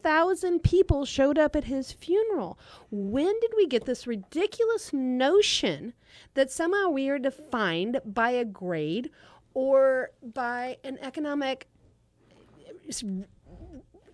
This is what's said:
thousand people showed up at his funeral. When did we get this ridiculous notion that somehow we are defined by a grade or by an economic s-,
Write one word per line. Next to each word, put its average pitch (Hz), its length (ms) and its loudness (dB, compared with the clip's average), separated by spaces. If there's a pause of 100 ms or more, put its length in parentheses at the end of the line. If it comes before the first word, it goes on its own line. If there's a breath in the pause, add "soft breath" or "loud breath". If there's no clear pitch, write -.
thousand 339 580 2
people 320 440 2
showed 277 340 2
up 302 160 2
at 285 100 0
his 262 280 -6
funeral. 381 680 -2 (320 loud breath)
When 220 480 0
did 453 160 0
we 415 100 6
get 240 200 0
this 247 200 -4
ridiculous 370 880 -2
notion 254 1000 2 (400 loud breath)
that 269 180 2
somehow 370 380 0
we 269 200 0
are 277 100 0
defined 240 840 -2
by 226 260 0
a 247 140 0
grade 180 640 -4 (440 loud breath)
or 269 560 4 (120)
by 247 640 -6
an 269 180 -10
economic 277 680 -4 (1200)
s-, 247 140 -8 (1120)